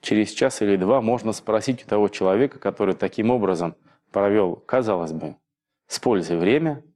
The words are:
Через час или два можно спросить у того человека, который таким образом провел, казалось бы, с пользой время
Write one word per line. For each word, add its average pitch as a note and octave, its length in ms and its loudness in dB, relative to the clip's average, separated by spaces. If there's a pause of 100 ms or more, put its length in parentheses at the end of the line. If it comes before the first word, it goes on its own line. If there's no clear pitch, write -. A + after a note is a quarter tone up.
Через G#2+ 300 0
час - 300 -2
или G2+ 160 2
два G#2+ 240 2
можно A2+ 320 -2
спросить A2 500 -4
у - 40 -20
того G#2 200 2
человека, G2+ 500 0
который F#2+ 380 -2
таким G#2+ 360 -2
образом F#2 440 0 (360)
провел, G2+ 440 2
казалось G2+ 560 -2
бы, D#2+ 240 -10 (520)
с - 120 -10
пользой F2 380 0
время C#3+ 460 0 (120)